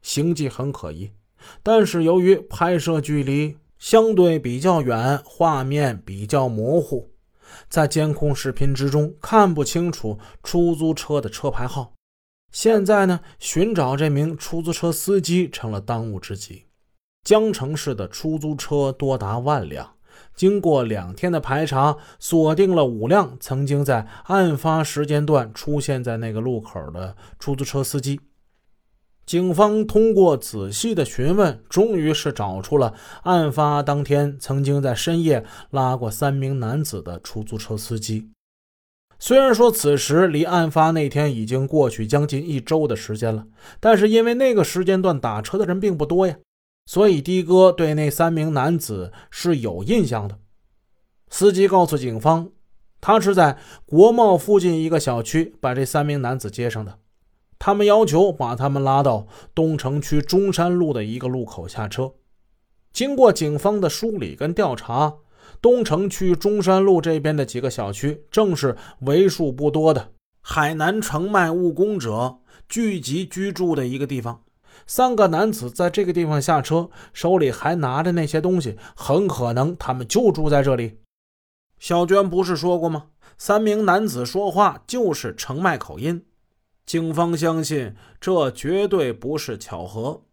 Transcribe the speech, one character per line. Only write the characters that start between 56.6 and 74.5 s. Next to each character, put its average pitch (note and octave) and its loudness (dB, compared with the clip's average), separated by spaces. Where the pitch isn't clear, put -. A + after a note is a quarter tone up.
上 A2 -6
的， G2 -14
他 G3+ 2
们 G#3 2
要 G#3+ 6
求 F3 4
把 B2 -6
他 B2+ -2
们 C#3 0
拉 C3+ 2
到 A2 0
东 D#3+ 0
城 C#3 -4
区 D3+ 2
中 F#3+ 2
山 F3 0
路 F3 2
的 A2+ -2
一 A2 -6
个 B2+ -6
路 B2+ -4
口 F2 -14
下 G#2+ -8
车。 C3 -6
经 C4+ -4
过 B3 8
警 D3 -2
方 G#3 0
的 F3+ 0
梳 G#3+ -4
理 F2+ -8
跟 D#3 -4
调 E3+ -2
查， D3 -2
东 A#3+ 4
城 F#3 -2
区 F3+ 0
中 G#3 -2
山 F#3+ 4
路 F#3 4
这 D#3 -2
边 D3+ -2
的 C3+ 0
几 A#2+ -8
个 C3 -4
小 G2+ -6
区 - -6
正 G3+ 2
是 C3 -2
为 D#3 4
数 E3 -2
不 C#3+ -2
多 D#3 2
的 A#2+ -4
海 D#3 -2
南 E3+ -2
澄 F3+ -4
迈 F3+ 2
务 F3 0
工 F#3+ -2
者 A#2 -4
聚 G#3+ -2
集 C#3 -6
居 F#3+ -6
住 F3 0
的 C3 -2
一 C3 -6
个 C3+ -4
地 C3 -6
方。 A#2 -10